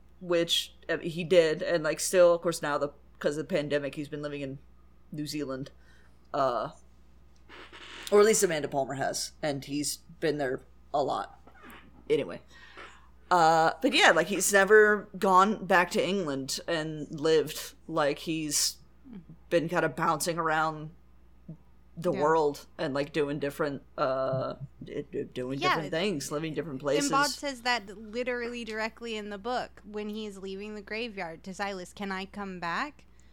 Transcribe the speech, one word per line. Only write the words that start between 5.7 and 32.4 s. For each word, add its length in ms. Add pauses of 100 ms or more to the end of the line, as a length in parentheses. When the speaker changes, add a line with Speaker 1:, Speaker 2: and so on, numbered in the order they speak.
Speaker 1:
uh, 360 (1400)
or 80
at 80
least 160
Amanda 240
Palmer 260
has, 380 (100)
and 240
he's 320 (220)
been 180
there 240 (320)
a 100
lot. 320 (760)
Anyway. 320 (880)
Uh, 420 (120)
but 100
yeah, 160
like, 180
he's 240
never 560 (120)
gone 440
back 280
to 120
England 640
and 400 (120)
lived. 540 (140)
Like, 300
he's 600 (720)
been 180
kind 160
of 100
bouncing 440
around 500 (1040)
the 160
Speaker 2:
Yeah. 120
Speaker 1:
world 420 (140)
and, 160
like, 180
doing 240
different, 460 (120)
uh, 600 (280)
d-, 280
d-, 140
doing 340
Speaker 2:
Yeah. 100
Speaker 1:
different 220
things, 400
living 240
different 260
Speaker 2:
And 300
Bod 140
Speaker 1:
places. 100
Speaker 2:
says 260
that 340
literally 680
directly 500
in 140
the 80
book 480
when 240
he's 300
leaving 340
the 80
graveyard 600
to 100
Silas, 400
"Can 180
I 140
come 340